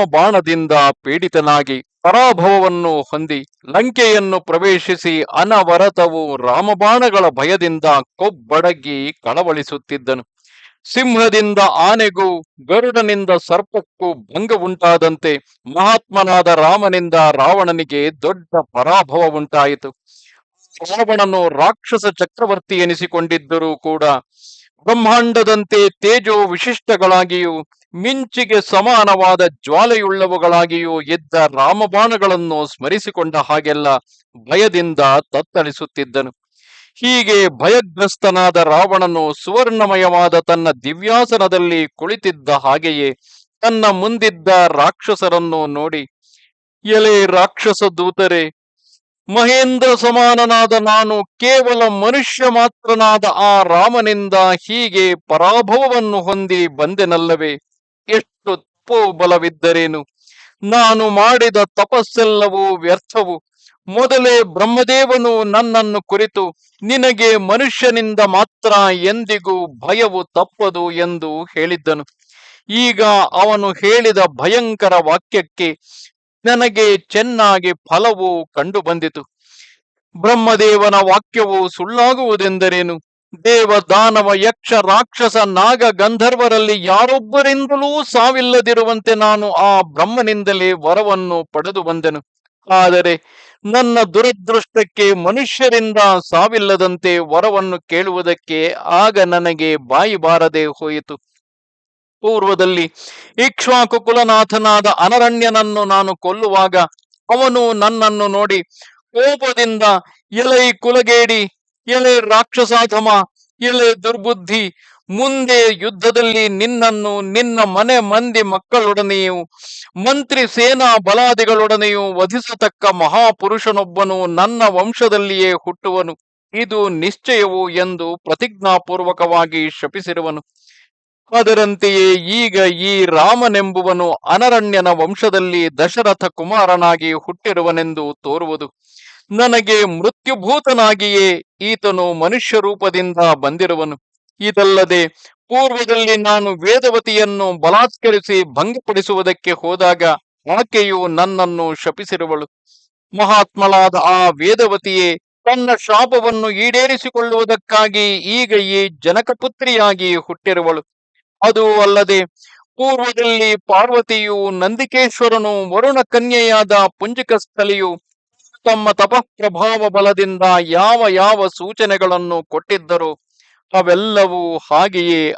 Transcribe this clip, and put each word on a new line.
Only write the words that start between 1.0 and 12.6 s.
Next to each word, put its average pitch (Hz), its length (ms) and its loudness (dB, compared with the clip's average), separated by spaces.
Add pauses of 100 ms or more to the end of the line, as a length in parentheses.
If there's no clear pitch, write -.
ಪರಾಭವವನ್ನು 185 1000 2
ಹೊಂದಿ 151 440 -8 (220)
ಲಂಕೆಯನ್ನು 208 760 0
ಪ್ರವೇಶಿಸಿ 170 840 -2
ಅನವರತವು 170 1120 0
ರಾಮಬಾಣಗಳ 196 920 2
ಭಯದಿಂದ 160 560 -2 (320)
ಕೊಬ್ಬಡಗಿ 147 960 -2
ಕಳವಳಿಸುತ್ತಿದ್ದನು. 139 1120 -6 (720)
ಸಿಂಹದಿಂದ 220 640 0
ಆನೆಗೂ 190 840 0
ಗರುಡನಿಂದ 202 880 -2 (160)